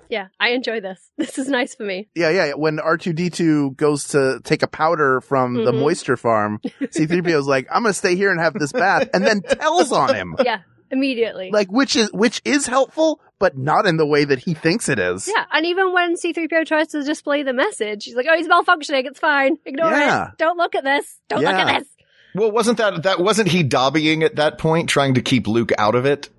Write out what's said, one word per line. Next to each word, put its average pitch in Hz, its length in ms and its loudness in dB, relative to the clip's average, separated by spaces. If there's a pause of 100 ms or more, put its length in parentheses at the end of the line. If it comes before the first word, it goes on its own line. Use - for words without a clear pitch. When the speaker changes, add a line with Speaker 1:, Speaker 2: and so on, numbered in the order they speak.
Speaker 1:
Yeah, 202 180 -8 (100)
I 214 120 0
enjoy 240 320 -4
this. 185 180 -12 (140)
<laughs> - 40 -12
This - 200 -6
is 262 100 -6
nice 254 280 -2
for 233 80 -12
me. 196 300 -8
Speaker 2:
Yeah, 160 160 0
yeah, 170 180 2
yeah. 143 80 -6
When 151 260 0
R 165 160 0
two 170 160 -4
D 175 160 -2
two 151 480 0
goes 147 320 0
to 131 340 0
take 156 180 -2
a 131 60 2
powder 156 540 0
from 127 320 0
the 123 180 2
Speaker 1:
Mm-hmm. 127 80 -2
Speaker 2:
moisture 139 380 0
farm, 107 420 0 (160)
Speaker 1:
<laughs> - 160 -8
Speaker 2:
C 156 140 -2
three 175 160 0
P 170 120 0
O 147 60 2
is 139 80 -2
like, 135 240 0
"I'm 190 120 0
gonna 214 100 2
stay 180 240 0
here 196 140 2
and 170 100 -2
have 160 120 0
this 147 200 -4
bath," 180 400 2
and 185 120 0
then 208 180 2
tells 311 500 0
on 143 200 2
him. 90 260 -6
Speaker 1:
<laughs> 240 40 2
Yeah, 226 160 -2 (320)
immediately. 226 640 -4
Speaker 2:
Like, 208 180 0
which 247 240 0
is, 214 160 2
which 214 320 0
is 277 220 0
helpful, 285 560 0 (180)
but 180 180 0
not 151 280 0
in 170 100 2
the 160 100 2
way 147 200 2
that 135 140 0
he 175 160 -6
thinks 175 340 -2
it 123 100 0
is. 90 260 -2
Speaker 1:
Yeah, 415 280 -2
and 302 120 0
even 359 280 0
when 349 240 0
C 339 160 -6
three 330 160 -6
P 339 80 -2
O 320 80 0
tries 311 240 0
to 302 120 -6
display 294 420 -4
the 262 100 -4
message, 220 500 -4
he's 240 120 -16
like, 254 140 -2
"Oh, 330 60 4
he's 330 140 -2
malfunctioning. 330 560 2
It's 262 140 -12
fine. 277 360 2 (100)
Ignore 320 260 -2
Speaker 2:
Yeah. 240 400 2
Speaker 1:
it. - 60 -20
Don't 339 200 0
look 349 180 -2
at 320 80 -2
this. 277 360 -2 (100)
Don't - 140 -2
look 170 80 2
Speaker 2:
Yeah. 185 140 0
Speaker 1:
at - 140 2
this." - 80 -10 (480)
Speaker 3:
Well, 208 160 2
wasn't 220 260 2
that, 190 260 0
that, 190 160 2
wasn't 196 300 2
he 175 140 4
dobbying 143 580 2
at 156 140 2
that 151 240 0
point, 160 280 0
trying 139 280 2
to 123 60 4
keep 120 260 0
Luke 113 320 0
out 107 160 2
of 123 100 0
it? 143 340 -2